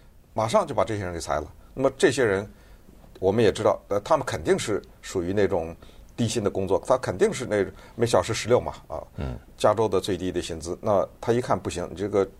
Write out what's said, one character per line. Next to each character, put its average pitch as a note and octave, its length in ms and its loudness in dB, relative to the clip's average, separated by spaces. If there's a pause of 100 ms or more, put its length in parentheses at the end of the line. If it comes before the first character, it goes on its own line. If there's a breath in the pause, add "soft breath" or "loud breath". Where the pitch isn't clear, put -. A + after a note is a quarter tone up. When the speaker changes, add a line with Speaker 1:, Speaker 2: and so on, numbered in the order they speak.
(340 soft breath)
Speaker 1:
马 A2+ 140 0
上 G3 180 2
就 C#3+ 80 -8
把 G2+ 100 2
这 G#2+ 140 -2
些 G2+ 60 -6
人 F2+ 100 -6
给 E2 60 -6
裁 D2+ 200 -2
了。 D2+ 60 -6 (300 soft breath)
那 C3 80 -2
么 C3+ 160 2
这 E3 120 6
些 B2 140 2
人， G2+ 260 0 (680 soft breath)
我 F#2+ 120 4
们 A2+ 120 4
也 F#2+ 80 6
知 A2 120 -2
道， G#2+ 160 4 (100)
呃， G2+ 100 0
他 D#3+ 180 2
们 B2+ 80 -6
肯 D#2+ 180 -6
定 F3+ 140 2
是 G2+ 240 -2 (220)
属 F2+ 200 -4
于 F2+ 80 -4
那 G2+ 160 2
种 E2+ 260 -4 (440 soft breath)
低 A#2 100 0
薪 A2+ 160 -2
的 G2 60 0
工 F#2+ 180 -2
作， F#2 180 2
他 C3 120 4
肯 G#2 180 -6
定 F#3+ 180 2
是 C3 120 -8
那 G2 180 2 (320 loud breath)
每 A#2 100 0
小 G2 160 4
时 A2+ 120 -2
十 - 160 -4
六 A#2+ 100 4
嘛， D2+ 140 -4 (140)
啊， D#2 140 -8 (160)
Speaker 2:
嗯。 B1+ 200 -6 (200)
Speaker 1:
加 G#2+ 160 4
州 A2 140 2
的 F#2 140 0
最 F#2 160 -2
低 F2+ 120 -4
的 E2+ 120 -2
薪 E2 180 -8
资。 E2+ 220 -8
那 G2+ 260 2 (140)
他 A#2+ 100 0
一 A#2+ 80 2
看 B2 180 0
不 G2 120 -8
行， F2 200 -6
你 - 60 -14
这 G2+ 140 -4
个 G2 180 2 (120)